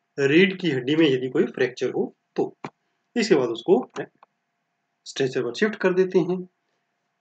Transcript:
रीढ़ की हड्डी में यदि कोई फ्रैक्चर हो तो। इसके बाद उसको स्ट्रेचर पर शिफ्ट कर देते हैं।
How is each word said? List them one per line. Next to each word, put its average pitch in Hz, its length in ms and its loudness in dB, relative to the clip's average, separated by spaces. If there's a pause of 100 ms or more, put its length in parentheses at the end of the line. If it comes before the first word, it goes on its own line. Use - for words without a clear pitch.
(180)
रीढ़ 165 360 4
की 180 160 -2
हड्डी 131 260 -2
में 160 140 4
यदि 127 180 -2
कोई 127 160 0
फ्रैक्चर 123 460 -4
हो - 260 -6 (200)
तो। - 200 -4 (600)
इसके 208 180 2
बाद 123 140 2
उसको 170 420 0 (1120)
स्ट्रेचर 131 380 -4
पर 117 120 -6
शिफ्ट 214 200 -2
कर 180 200 0
देते 185 240 2
हैं। 180 240 -2 (800)